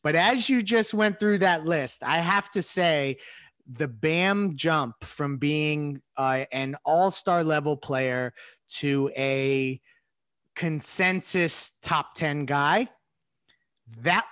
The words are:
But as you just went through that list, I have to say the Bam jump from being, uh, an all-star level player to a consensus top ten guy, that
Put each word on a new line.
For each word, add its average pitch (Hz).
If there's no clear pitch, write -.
But 151
as 226
you 247
just 220
went 214
through 208
that 170
list, 156
I 151
have 190
to 190
say 151
the 139
Bam 170
jump 147
from 143
being, 147
uh, 131
an 135
all-star 175
level 151
player 127
to 139
a 135
consensus 180
top -
ten 147
guy, 147
that 175